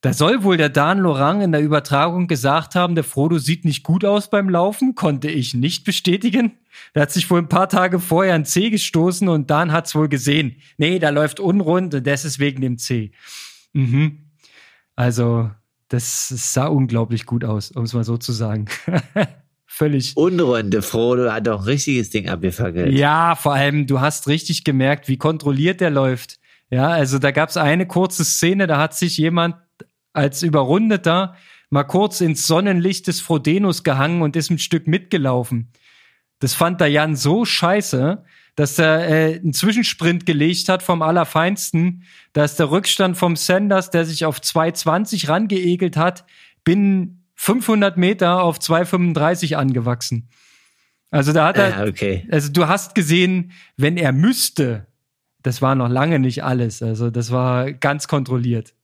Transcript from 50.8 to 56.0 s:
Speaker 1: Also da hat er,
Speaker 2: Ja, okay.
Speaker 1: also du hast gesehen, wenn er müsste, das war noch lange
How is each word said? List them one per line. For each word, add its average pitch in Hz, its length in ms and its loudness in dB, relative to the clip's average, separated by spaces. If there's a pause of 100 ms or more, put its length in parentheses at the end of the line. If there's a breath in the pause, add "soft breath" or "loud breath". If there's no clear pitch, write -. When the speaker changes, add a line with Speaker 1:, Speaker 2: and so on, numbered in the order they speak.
Speaker 1:
Also 143 220 2
da 156 140 4
hat 120 120 2
er, 104 120 4
Speaker 2:
Ja, 98 140 -2
okay. 98 460 -4
Speaker 1:
also 147 220 0
du 160 160 2
hast 190 260 -4
gesehen, 180 560 2 (260 loud breath)
wenn 147 200 0
er 156 160 2
müsste, 135 760 0 (560)
das 127 180 -2
war 135 140 2
noch 127 140 0
lange 139 320 2